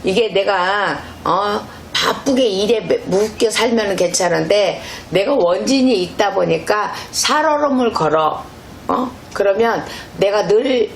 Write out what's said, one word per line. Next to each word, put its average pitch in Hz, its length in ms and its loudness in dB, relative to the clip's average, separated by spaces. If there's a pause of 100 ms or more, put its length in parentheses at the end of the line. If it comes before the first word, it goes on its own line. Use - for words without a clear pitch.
이게 202 300 2
내가, 190 640 0 (260)
어, 208 380 0 (320)
바쁘게 262 500 0
일에 214 380 2
매-, 175 240 0
묶여 214 460 2
살면은 220 440 2
괜찮은데, 175 840 0 (300)
내가 202 260 0
원진이 214 640 2
있다 190 320 -2
보니까 185 580 0 (200)
살얼음을 294 840 2
걸어. 156 480 0 (460)
어? 247 240 -2 (220)
그러면 202 520 2 (320)
내가 196 300 2
늘 233 480 2